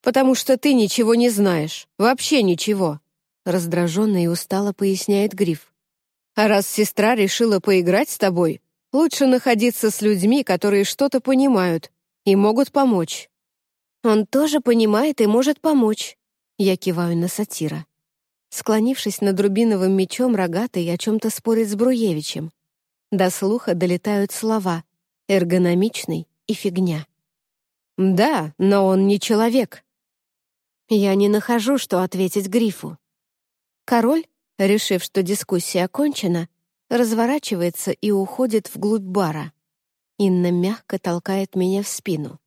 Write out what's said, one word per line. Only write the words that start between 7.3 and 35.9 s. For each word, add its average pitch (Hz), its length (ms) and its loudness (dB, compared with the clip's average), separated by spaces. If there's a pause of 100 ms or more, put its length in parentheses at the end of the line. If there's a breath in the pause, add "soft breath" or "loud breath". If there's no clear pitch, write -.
поиграть 190 500 2
с - 80 -8
тобой, 175 440 0 (300)
лучше 285 360 2
находиться 240 640 2
с - 100 -8
людьми, 214 420 2
которые 196 400 0
что-то 262 380 0
понимают 233 680 0 (340)
и 196 100 6
могут 220 360 2
помочь». 226 580 0 (760)
«Он 214 220 2
тоже 294 340 0
понимает 233 640 2
и 208 60 4
может 254 340 2
помочь», 254 560 0 (400)
я 190 200 2
киваю 170 400 -2
на 175 100 -2
сатира. 156 580 -6 (640)
Склонившись 220 720 -2
над 196 180 0
рубиновым 196 540 2
мечом, 214 420 0
рогатый 180 580 -4
о 170 40 -4
чем-то 220 320 -2
спорит 226 380 0
с 208 80 -4
Бруевичем. 196 760 -2 (600)
До 185 180 2
слуха 202 440 -2
долетают 185 580 -2
слова 190 520 -4 (440)
«эргономичный» 180 1000 0 (200)
и 220 60 -4
«фигня». 175 520 -4 (920)
«Да, 190 600 0
но 196 280 2
он 190 220 2
не 202 120 2
человек». 226 640 0 (1040)
Я 202 280 2
не 202 140 4
нахожу, 233 480 0
что 180 260 -2
ответить 190 440 -2
Грифу. 185 500 -2 (880)
Король, 247 420 0 (320)
решив, 196 440 0
что 190 200 -4
дискуссия 180 600 -4
окончена, 185 640 -2 (420)